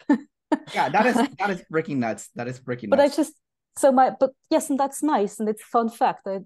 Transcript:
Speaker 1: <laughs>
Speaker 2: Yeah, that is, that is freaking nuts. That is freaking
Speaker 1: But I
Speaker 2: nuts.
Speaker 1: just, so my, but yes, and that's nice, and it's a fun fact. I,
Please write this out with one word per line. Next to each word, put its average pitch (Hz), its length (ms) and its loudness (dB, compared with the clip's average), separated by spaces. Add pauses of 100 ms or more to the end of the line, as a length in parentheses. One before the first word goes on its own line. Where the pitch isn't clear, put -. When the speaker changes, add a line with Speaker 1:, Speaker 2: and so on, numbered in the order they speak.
Speaker 1:
<laughs> 277 80 4 (580)
Speaker 2:
Yeah, 147 160 0
that 208 160 2
is, 240 100 2 (220)
that 202 120 -2
is 180 120 -8 (100)
freaking 156 240 -2
nuts. 113 380 -4
That 117 120 -10
is 127 140 -10
freaking 123 300 -8
Speaker 1:
But 277 100 6
I 285 40 6
Speaker 2:
nuts. 285 120 0
Speaker 1:
just, 311 160 -2 (460)
so 277 120 4
my, 254 200 4 (100)
but 262 120 2 (180)
yes, 320 180 0
and 277 100 -2
that's 277 240 -4
nice, 233 380 -2
and 214 80 -2
it's 214 140 -6
a - 20 -20
fun 233 240 0
fact. 220 380 -4
I, 196 200 -8